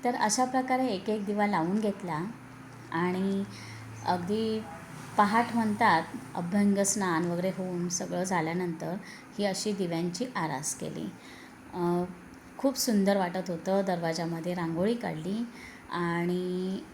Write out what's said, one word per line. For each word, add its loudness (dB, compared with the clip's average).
तर 2
अशा 4
प्रकारे 2
एक -2
एक 0
दिवा 2
लावून 2
घेतला -2
आणि 0
अगदी 0
पहाट 6
म्हणतात, 6
अभ्यंग 4
स्नान 2
वगैरे 0
होऊन -2
सगळं -2
झाल्यानंतर 0
ही 0
अशी 0
दिव्यांची -2
आरास -2
केली. -6
अ, 2
खूप 0
सुंदर 4
वाटत -2
होतं. 0
दरवाजामध्ये -2
रांगोळी 0
काढली -2
आणि 0